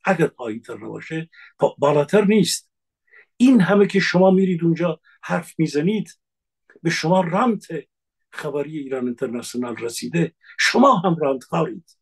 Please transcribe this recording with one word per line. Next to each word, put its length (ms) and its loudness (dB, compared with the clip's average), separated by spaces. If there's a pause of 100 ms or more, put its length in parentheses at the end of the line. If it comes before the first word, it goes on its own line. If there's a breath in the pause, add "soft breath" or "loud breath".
اگر 220 2
پایین‌تر 500 -10
نباشه، 540 -12 (280 loud breath)
با-، 200 -2
بالاتر 460 2
نیست. 460 0 (680 soft breath)
این 240 6
همه 260 4
که 140 0
شما 300 4
میرید 340 2
اونجا 360 0 (220 soft breath)
حرف 360 -6
می‌زنید، 600 -2 (640)
به 80 -2
شما 300 0
رانت 460 -2 (640)
خبری 480 -8
ایران 280 -6
اینترنشنال 720 -8
رسیده، 580 -6 (240 loud breath)
شما 380 4
هم 200 0
رانتخوارید. 840 -4